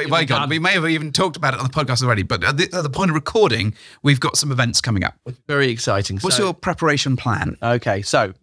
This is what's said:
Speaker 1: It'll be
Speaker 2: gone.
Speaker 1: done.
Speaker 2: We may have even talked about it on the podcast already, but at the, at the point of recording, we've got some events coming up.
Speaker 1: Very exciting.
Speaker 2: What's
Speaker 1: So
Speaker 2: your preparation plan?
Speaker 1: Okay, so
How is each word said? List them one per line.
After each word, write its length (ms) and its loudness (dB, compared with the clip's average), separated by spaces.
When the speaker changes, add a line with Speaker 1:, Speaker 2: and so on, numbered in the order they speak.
Speaker 1:
It'll 120 0
be 60 0
Speaker 2:
gone. 160 0
Speaker 1:
done. 80 -2
Speaker 2:
We 80 0
may 140 2
have 180 0
even 220 -2
talked 260 -2
about 160 0
it 60 -6
on 80 -4
the 40 -4
podcast 320 0
already, 200 2
but 200 -2
at 140 0
the, 60 2
at 60 0
the 80 -4
point 220 2
of 40 0
recording, 600 2
we've 180 4
got 160 -2
some 160 0
events 300 0
coming 220 0
up. 100 -4
Speaker 1:
Very 220 2
exciting. 500 -2
Speaker 2:
What's 180 0
Speaker 1:
So 80 2
Speaker 2:
your 100 0
preparation 600 0
plan? 460 -2
Speaker 1:
Okay, 400 0
so 420 0